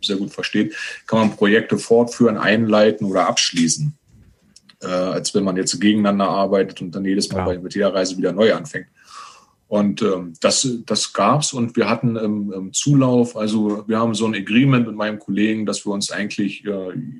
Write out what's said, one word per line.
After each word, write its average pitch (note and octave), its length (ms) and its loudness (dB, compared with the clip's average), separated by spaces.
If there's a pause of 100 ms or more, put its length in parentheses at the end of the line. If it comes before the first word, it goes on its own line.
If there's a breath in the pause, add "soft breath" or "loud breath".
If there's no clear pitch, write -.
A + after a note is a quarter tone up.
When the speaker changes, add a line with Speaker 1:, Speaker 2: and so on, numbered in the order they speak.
Speaker 1:
sehr G2+ 140 -2
gut G2 140 -6
versteht, - 440 -2 (320 loud breath)
kann A2 100 0
man G#2+ 180 2
Projekte G#2+ 440 2
fortführen, A#2 580 4
einleiten G#2+ 720 4
oder F#2+ 200 2
abschließen. E2+ 680 -2 (840)
Äh, G2 60 -10
als F#2 460 -2
wenn G2 120 2
man F#2 100 -2
jetzt - 240 -2
gegeneinander G2+ 480 4
arbeitet F#2+ 540 0
und F2+ 120 -10
dann F#2+ 120 -6
jedes G2 260 -2
Mal F#2+ 60 -4
Speaker 2:
Ja. F#2 80 -2
Speaker 1:
bei, F2+ 120 -2
mit F2 160 -10
jeder G2 200 0
Reise F#2 240 -2
wieder F#2 160 0
neu G2+ 200 4
anfängt. - 340 -10 (800 loud breath)
Und, G#2 320 0
ähm, F2+ 400 -2
das, G#2 260 2 (180)
das - 280 -4
gab's B2 400 2
und A#2+ 240 -4
wir G#2 120 2
hatten A#2 280 -2
im, G#2 340 -4
im F#2+ 220 -10
Zulauf, B2 640 2
also G#2+ 500 -2
wir A2 100 0
haben A2+ 160 0
so G#2+ 120 0
ein A2 100 0
Agreement A#2 520 4
mit G#2+ 100 -8
meinem G#2+ 220 -4
Kollegen, G#2+ 460 0
dass G2+ 200 -6
wir G2+ 80 -2
uns G2+ 180 -4
eigentlich, G2 540 -4
äh, F#2+ 260 -6 (280)